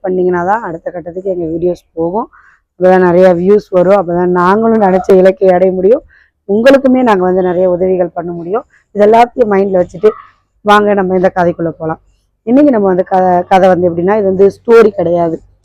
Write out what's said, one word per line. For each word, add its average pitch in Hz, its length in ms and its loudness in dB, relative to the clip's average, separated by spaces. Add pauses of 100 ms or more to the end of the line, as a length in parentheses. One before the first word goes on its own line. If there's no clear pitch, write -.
பண்ணீங்கன்னா 180 440 -2
தான் 214 180 -2
அடுத்த 170 280 -10
கட்டத்துக்கு 175 400 -10
எங்க 175 140 -6
வீடியோஸ் 170 480 -6
போகும். 180 360 -6 (340)
அப்பதான் 185 500 0
நிறைய 185 220 4
வியூஸ் 190 360 0
வரும். 185 240 2
அப்பதான் 175 320 -2
நாங்களும் 196 540 0
நினைச்ச 185 320 0
இலக்கை 190 360 2
அடைய 185 240 2
முடியும். 190 300 0 (460)
உங்களுக்குமே 254 540 2
நாங்க 214 200 0
வந்து 185 200 0
நிறைய 185 280 0
உதவிகள் 180 440 -2
பண்ண 175 180 -8
முடியும். 175 320 -8 (280)
இது 208 140 0
எல்லாத்தையும் 226 440 2
மைண்ட்ல 190 340 0
வச்சுட்டு 180 240 -4 (520)
வாங்க 208 340 2
நம்ம 190 220 -2
இந்த 185 180 0
கதைக்குள்ள 175 340 -2
போலாம். 160 320 -10 (420)
இன்னைக்கு 269 300 2
நம்ம 214 140 0
வந்து 185 180 0
க-, 185 440 0
கதை 190 200 2
வந்து 180 220 0
எப்படின்னா, 170 240 -2
இது 220 80 -2
வந்து 190 280 2
ஸ்டோரி 233 380 4
கிடையாது. 170 520 -4 (240)